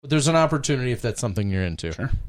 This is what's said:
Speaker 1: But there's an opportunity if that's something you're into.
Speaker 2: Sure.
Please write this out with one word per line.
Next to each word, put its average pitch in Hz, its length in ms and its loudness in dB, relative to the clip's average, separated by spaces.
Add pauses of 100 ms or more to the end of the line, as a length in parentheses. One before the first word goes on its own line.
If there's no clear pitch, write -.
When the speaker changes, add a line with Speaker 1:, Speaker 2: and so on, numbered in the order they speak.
Speaker 1:
But 143 80 -16
there's 147 180 4
an 165 80 4
opportunity 147 580 2
if 110 100 -6
that's 113 180 -4
something 104 260 -2
you're 95 160 0
into. 82 280 -4
Speaker 2:
Sure. 120 180 -6 (180)